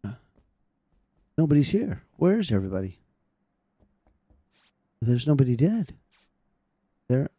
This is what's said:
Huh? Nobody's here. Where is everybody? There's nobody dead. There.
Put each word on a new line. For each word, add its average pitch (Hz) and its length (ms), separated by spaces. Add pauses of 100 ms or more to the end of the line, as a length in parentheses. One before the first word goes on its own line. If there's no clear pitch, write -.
Huh? 101 100 (1200)
Nobody's 147 340
here. 220 320 (140)
Where 190 240
is 165 100
everybody? 95 480 (2000)
There's 120 260
nobody 135 300
dead. 185 380 (1120)
There. 127 220 (100)